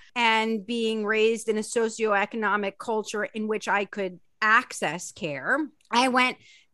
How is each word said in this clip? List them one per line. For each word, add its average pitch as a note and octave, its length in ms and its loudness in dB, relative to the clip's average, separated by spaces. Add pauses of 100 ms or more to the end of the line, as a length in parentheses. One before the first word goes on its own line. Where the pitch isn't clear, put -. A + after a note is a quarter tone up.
(160)
and A3 480 2
being A3+ 400 -2
raised A3 460 2
in G#3+ 80 0
a A3 40 0
socioeconomic G#3 1160 0
culture G#3+ 460 -4
in G#3+ 240 -6
which G#3+ 200 -4
I G3+ 180 0
could F#3 340 -6 (240)
access F#3 680 0
care, D3+ 460 -2 (320)
I B3 200 4
went B3 280 2 (360)